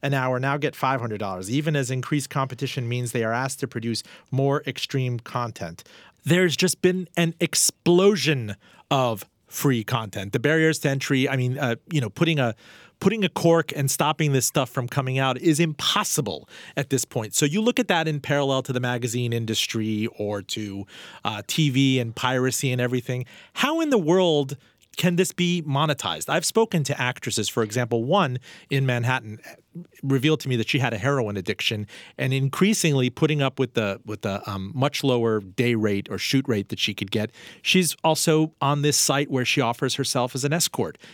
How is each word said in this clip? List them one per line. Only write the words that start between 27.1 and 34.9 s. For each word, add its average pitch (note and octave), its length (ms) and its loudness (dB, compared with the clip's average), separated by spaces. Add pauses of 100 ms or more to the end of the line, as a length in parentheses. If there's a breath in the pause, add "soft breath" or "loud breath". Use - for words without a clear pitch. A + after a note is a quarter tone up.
for A#2 160 0
example, A#2 400 -2
one C#3 360 2 (300 loud breath)
in C3+ 160 2
Manhattan A#2+ 540 0 (640)
revealed C3+ 380 2
to C3+ 80 -6
me B2+ 80 0
that A2+ 100 0
she C#3+ 120 0
had A#2+ 140 0
a G#2+ 40 -4
heroin A2+ 400 0
addiction G#2 500 -4 (300 loud breath)
and C3 160 0
increasingly C3+ 760 2
putting D3 320 0
up C3+ 160 0
with B2+ 160 0
the, G2+ 320 -2
with G#2 180 -8
the, G2+ 280 -4
um, G2 240 -8
much C3+ 260 0